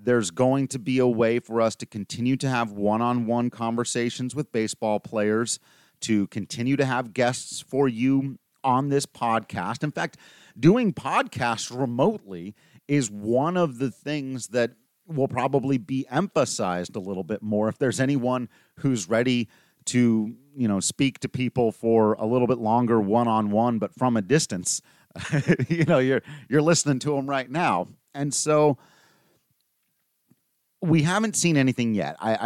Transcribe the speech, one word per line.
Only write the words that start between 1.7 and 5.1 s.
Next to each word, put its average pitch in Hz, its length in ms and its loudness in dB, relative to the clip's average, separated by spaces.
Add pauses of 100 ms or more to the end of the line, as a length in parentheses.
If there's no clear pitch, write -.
to - 100 -14
continue 117 500 -4
to 139 120 -4
have 117 240 0
one-on-one 117 800 0
conversations 117 840 -4
with - 180 -6
baseball 110 480 -2
players, 110 580 -2 (440)